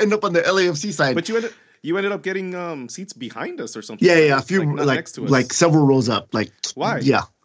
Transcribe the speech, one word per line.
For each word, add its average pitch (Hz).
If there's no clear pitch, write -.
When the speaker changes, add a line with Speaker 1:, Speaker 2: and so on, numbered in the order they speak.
Speaker 1:
end 208
up 214
on 190
the 170
L 190
A 180
F 170
C 202
side. 147
Speaker 2:
But 170
you 220
ended, 226
you 160
ended 196
up 190
getting, 190
um, 165
seats 185
behind 123
us 113
or 110
something, -
Speaker 1:
Yeah, 175
yeah, 151
Speaker 2:
right? 135
Speaker 1:
a -
few, 190
Speaker 2:
Like, 156
not 147
Speaker 1:
like, 135
Speaker 2:
next -
to 127
us. 131
Speaker 1:
like, 127
several 156
rows 131
up. 107
Like, 107
Speaker 2:
Why? 175
Speaker 1:
yeah. 120